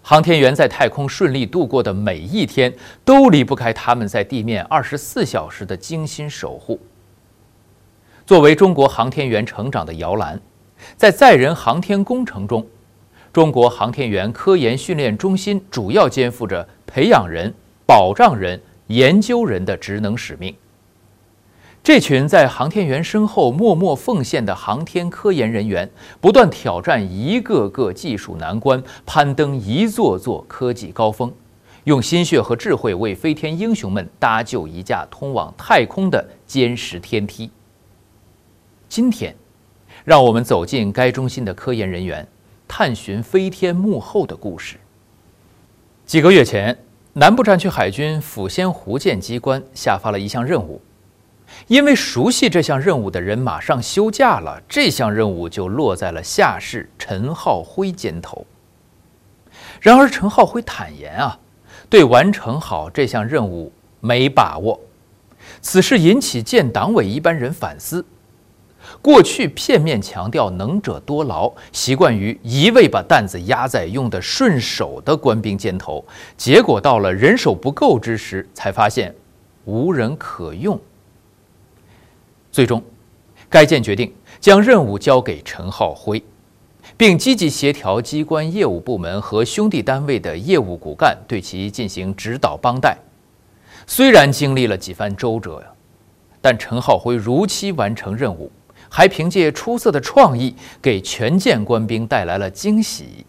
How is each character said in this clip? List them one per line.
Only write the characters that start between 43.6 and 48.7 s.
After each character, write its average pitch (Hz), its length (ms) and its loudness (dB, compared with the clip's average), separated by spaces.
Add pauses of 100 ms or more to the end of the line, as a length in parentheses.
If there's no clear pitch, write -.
幕 190 240 -2
后 170 260 -4
的 80 100 -12
故 92 220 -12
事。 - 200 -18 (1300)
几 160 160 2
个 165 100 8
月 170 140 8
前， 107 300 -2 (380)
南 160 220 6
部 254 80 2
战 196 160 4
区 196 80 -4
海 104 240 -2
军 151 300 -4
抚 104 280 -10
仙 185 220 -2